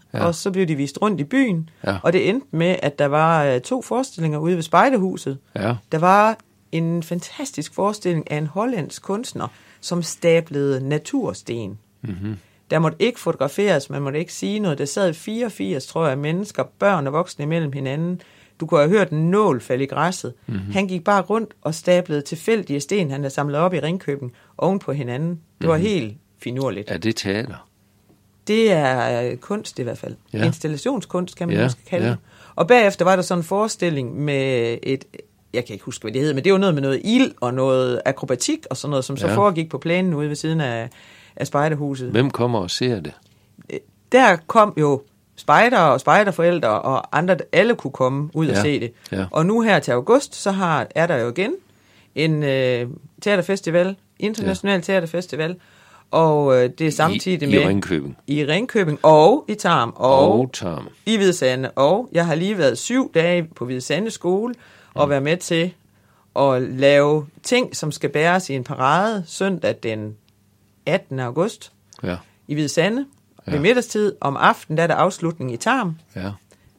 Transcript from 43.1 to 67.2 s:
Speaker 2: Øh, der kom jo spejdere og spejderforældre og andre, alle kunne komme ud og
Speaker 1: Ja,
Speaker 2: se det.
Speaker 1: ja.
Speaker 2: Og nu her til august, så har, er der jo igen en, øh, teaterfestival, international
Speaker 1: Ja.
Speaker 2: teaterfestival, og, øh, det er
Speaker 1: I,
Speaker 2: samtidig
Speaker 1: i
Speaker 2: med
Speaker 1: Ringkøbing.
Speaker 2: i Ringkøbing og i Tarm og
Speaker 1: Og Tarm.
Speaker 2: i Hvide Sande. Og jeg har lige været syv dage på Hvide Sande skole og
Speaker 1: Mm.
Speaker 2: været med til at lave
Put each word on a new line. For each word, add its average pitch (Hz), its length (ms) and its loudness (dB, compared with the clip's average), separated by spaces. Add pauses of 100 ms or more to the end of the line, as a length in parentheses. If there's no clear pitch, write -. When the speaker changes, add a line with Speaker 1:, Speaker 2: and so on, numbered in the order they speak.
Speaker 2:
Øh, - 80 -8 (340)
der 240 240 6 (100)
kom 208 300 4
jo 143 260 2 (340)
spejdere 180 560 4
og 123 80 2
spejderforældre 175 680 2
og 120 500 0
andre, 180 180 2 (160)
alle 214 220 4
kunne 147 160 -6
komme 139 440 -2
ud 160 140 0
og 120 60 0
Speaker 1:
Ja, 101 80 2
Speaker 2:
se 135 180 0
det. 117 120 -6 (200)
Speaker 1:
ja. 95 180 -2
Speaker 2:
Og 160 160 0
nu 226 140 2
her 214 180 4
til 139 140 -2
august, 196 420 2
så - 160 -4
har, 170 440 0
er 160 120 2
der 170 100 0
jo 120 140 -2
igen 190 220 -4 (600)
en, 151 280 0
øh, 127 460 0 (340)
teaterfestival, 190 720 0 (220)
international 202 580 -2
Speaker 1:
Ja. 175 40 0
Speaker 2:
teaterfestival, 170 760 -4 (540)
og, 151 460 4
øh, 123 60 6 (160)
det - 20 -18
er 160 80 2
Speaker 1:
I, - 20 2
Speaker 2:
samtidig 160 580 0
Speaker 1:
i - 100 6
Speaker 2:
med - 80 6
Speaker 1:
Ringkøbing. 85 500 -2 (100)
Speaker 2:
i 147 180 -2
Ringkøbing 170 580 0
og 156 460 8
i 214 60 -4
Tarm 151 420 0
og 131 440 6
Speaker 1:
Og 131 120 -2
Tarm. 85 360 -8 (180)
Speaker 2:
i 220 100 2
Hvide 196 160 4
Sande. 131 380 -2
Og 180 420 2
jeg 170 140 2
har 160 80 0
lige 190 240 -2
været 127 200 2
syv 254 360 -2
dage 170 420 2
på - 80 -8
Hvide 127 160 -6
Sande 170 300 -4
skole 202 440 -2 (400)
og 143 120 2
Speaker 1:
Mm. 139 40 -4
Speaker 2:
været 139 120 0
med 156 140 0
til 175 360 -2 (640)
at 131 260 2
lave 143 640 4 (160)